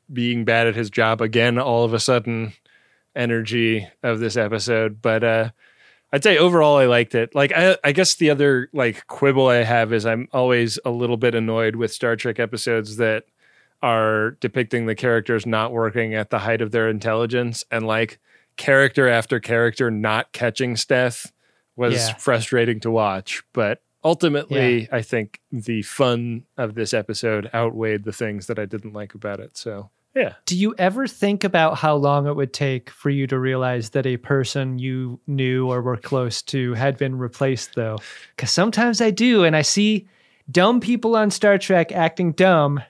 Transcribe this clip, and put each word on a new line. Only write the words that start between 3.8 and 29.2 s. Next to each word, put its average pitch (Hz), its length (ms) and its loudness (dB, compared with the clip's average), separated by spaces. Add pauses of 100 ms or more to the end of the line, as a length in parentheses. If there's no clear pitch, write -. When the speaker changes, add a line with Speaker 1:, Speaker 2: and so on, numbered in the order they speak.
Speaker 1:
of 113 180 -2
this 113 180 -4
episode. 110 640 -2
But, 110 220 0
uh, 113 260 0 (600)
I'd 143 100 0
say 190 160 6
overall 156 400 6
I 131 80 6
liked 120 280 4
it. 117 200 -2
Like, 139 200 2
I, 180 300 4
I 143 80 4
guess 180 220 2
the 156 160 2
other, 139 420 2
like, 123 340 -2
quibble 135 420 2
I 120 160 4
have 113 280 2
is 110 140 0
I'm 113 260 -2
always 123 520 2
a 127 60 -2
little 120 280 -2
bit 117 160 2
annoyed 113 420 0
with 113 160 -2
Star 117 240 -2
Trek 113 220 -4
episodes 110 580 -4
that 110 280 0 (580)
are 110 580 0
depicting 117 460 -4
the 110 80 -2
characters 117 520 0
not 113 260 -2
working 113 420 -2
at 107 160 -4
the 110 100 -2
height 113 200 -2
of 110 120 -4
their 113 160 2
intelligence, 113 840 -2
and, 113 160 -4
like, 110 320 -2 (380)
character 135 520 4
after 117 300 0
character 117 520 0
not 107 420 -2
catching 123 420 -4
Steth 123 580 -2 (440)
was 120 180 0
Speaker 2:
Yeah. 113 200 -2
Speaker 1:
frustrating 117 680 0
to 117 100 -4
watch. 101 520 -2 (100)
But 110 300 -2 (200)
ultimately, 143 800 0
Speaker 2:
Yeah. 110 40 -10 (100)
Speaker 1:
I 117 60 -2
think 110 380 -6 (120)
the 113 300 -6
fun 120 640 -2 (120)
of 110 180 -6
this 113 180 -6
episode 110 600 -4
outweighed 110 500 -2
the 107 80 -8
things 104 360 -8
that 107 100 -6
I 104 60 -6
didn't 104 300 -12
like 104 200 -14
about 104 240 -10